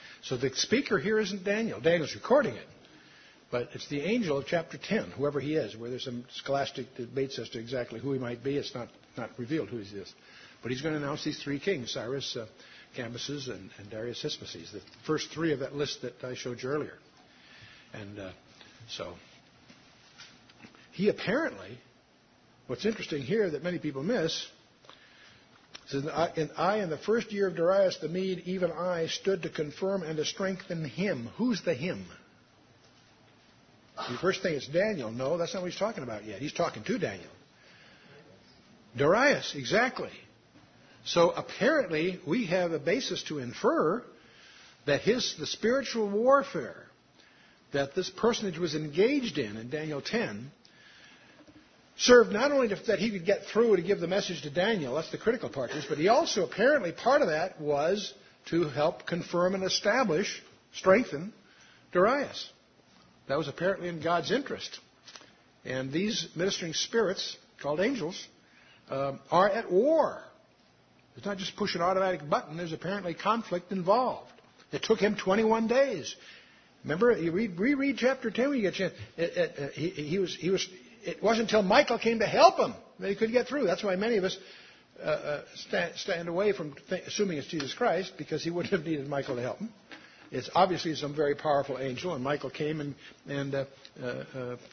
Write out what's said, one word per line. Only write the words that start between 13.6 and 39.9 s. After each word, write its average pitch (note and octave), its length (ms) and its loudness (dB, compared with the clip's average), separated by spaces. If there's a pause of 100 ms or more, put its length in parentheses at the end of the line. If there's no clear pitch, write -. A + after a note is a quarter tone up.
and G#2 120 -16
Darius A2 320 -8
Hispamoses, F#2 500 -10
the G2+ 100 -12 (240)
first D#3 260 -2
three D#3 220 0
of B2+ 60 0
that C3+ 160 -6
list C#3+ 260 -4
that B2 220 -10
I B2+ 120 -8
showed A#2+ 260 -8
you B2+ 80 -4
earlier. C#3+ 280 -4 (960)
And, G#2 260 -12
uh, F#2 120 -10 (580)
so, F2 240 -8 (1800)
he G3 180 0
apparently, F#3+ 680 -2 (880)
what's B2+ 180 -4
interesting F3 360 -2
here F#3 300 0
that D3 120 -6
many F3+ 160 -2
people C3+ 240 -6
miss, F3 440 -2 (1400)
says, C#3 200 -4
"I, D#3+ 280 0
in, D3+ 220 -2
I, F#3 200 2
in F#3+ 120 -2
the D3 80 -4
first A3 340 0
year G3+ 160 0
of E3+ 80 -4
Darius F3+ 440 4
the D#3 100 -6
Mede, F#3 360 -2
even F3+ 260 0
I, E3 360 -2
stood F#3+ 360 -2
to E3+ 60 -6
confirm F#3 540 -2
and D#3 140 -4
to D3+ 80 0
strengthen F#3 580 -4
him." D3+ 540 -2
Who's A3 240 0
the E3+ 120 0
him? C3 320 -4 (2000)
You B2 80 -6
first F#3 240 0
think E3+ 140 0
it's B2 120 -6
Daniel. E3 440 0
No, C3 260 -2
that's E3 160 -4
not F#3+ 80 -6
what F3+ 100 -6
he's - 80 -12
talking G3 240 -4
about G#2+ 220 -8
yet. G#2 140 -10
He's D3 140 -6
talking C#3 300 -2
to A#3 140 -2
Daniel. G2+ 340 -6 (1600)
Darius, F3+ 600 4
exactly. D3 560 0 (960)